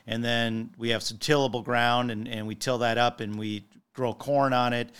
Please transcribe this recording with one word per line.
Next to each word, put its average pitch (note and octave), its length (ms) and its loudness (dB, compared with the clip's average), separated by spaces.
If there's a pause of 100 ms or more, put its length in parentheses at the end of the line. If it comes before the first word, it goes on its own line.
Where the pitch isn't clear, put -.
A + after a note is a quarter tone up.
And A2+ 160 -2
then A#2 540 0
we A#2 120 -4
have A2+ 140 0
some A2+ 140 -6
tillable C3 480 2
ground, A#2+ 460 2
and, A2 180 -6
and G#2+ 180 -6
we A2 80 -6
till B2 220 -2
that A#2 200 2
up, A#2+ 220 2
and G#2+ 180 -6
we G#2+ 280 -6 (280)
grow B2 180 -2
corn C#3 420 0
on B2 200 2
it, A#2+ 160 -2 (100)